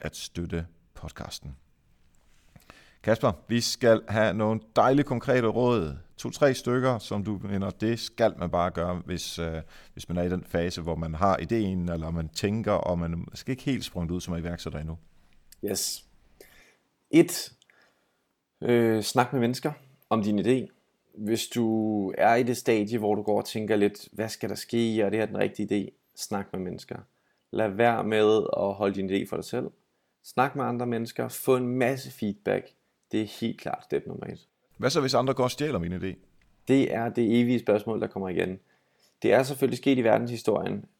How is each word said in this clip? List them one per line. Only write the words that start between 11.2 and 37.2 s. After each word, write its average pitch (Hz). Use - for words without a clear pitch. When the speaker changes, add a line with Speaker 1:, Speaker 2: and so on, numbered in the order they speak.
Speaker 1:
ideen, 92
eller 82
man 82
tænker, 104
og 87
man 85
skal -
ikke 127
helt 131
sprunget 85
ud 87
som 85
iværksætter 82
endnu. 80
Speaker 2:
Yes. -
Et. -
Øh, 113
snak 127
med 135
mennesker 127
om 110
din 104
idé. 120
Hvis 107
du 110
er 113
i 127
det 123
stadie, 110
hvor 104
du 104
går 104
og 104
tænker 110
lidt, 101
"Hvad 107
skal 110
der 98
ske? 113
Er 98
det 107
her 107
den 101
rigtige 101
idé?" -
Snak 98
med 95
mennesker. 90
Lad 110
være 110
med 107
at 98
holde 101
din 95
idé 98
for -
dig -
selv. 123
Snak 139
med 135
andre 120
mennesker. 117
Få -
en 123
masse 131
feedback. 101
Det 110
er 104
helt 113
klart -
step -
nummer -
et. -
Speaker 1:
Hvad 120
så, 139
hvis 131
andre 127
går 127
og 127
stjæler 143
min 85
idé? 90
Speaker 2:
Det 135
er 117
det 117